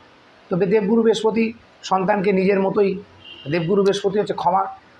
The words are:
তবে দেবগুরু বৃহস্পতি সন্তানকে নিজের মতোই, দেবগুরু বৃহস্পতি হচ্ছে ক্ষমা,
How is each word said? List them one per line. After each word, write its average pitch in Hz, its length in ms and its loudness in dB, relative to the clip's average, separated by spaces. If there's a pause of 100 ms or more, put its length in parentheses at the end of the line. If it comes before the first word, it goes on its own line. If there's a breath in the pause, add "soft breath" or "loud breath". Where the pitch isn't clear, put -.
(500)
তবে 185 160 0
দেবগুরু 214 360 2
বৃহস্পতি 220 500 0 (300)
সন্তানকে 190 500 0
নিজের 190 280 2
মতোই, 190 420 0 (480)
দেবগুরু 175 320 0
বৃহস্পতি 196 360 0
হচ্ছে 196 160 -4
ক্ষমা, 190 320 0 (340)